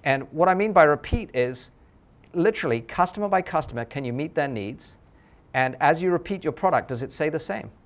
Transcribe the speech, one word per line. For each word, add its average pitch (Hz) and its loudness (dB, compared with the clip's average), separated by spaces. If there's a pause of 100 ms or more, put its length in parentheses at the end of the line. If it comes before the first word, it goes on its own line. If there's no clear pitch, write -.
And 139 -2
what 170 4
I 185 4
mean 208 0
by 180 8
repeat 151 0
is, 127 -2 (640)
literally, 170 2
customer 185 -2
by 190 2
customer, 123 -4
can 139 -8
you 120 -4
meet 147 -6
their 143 0
needs? 110 -8 (580)
And 131 0
as 160 4
you 185 2
repeat 175 -2
your 156 -4
product, 143 0
does 123 -6
it 135 -10
say 156 -2
the 156 -4
same? 113 -8 (160)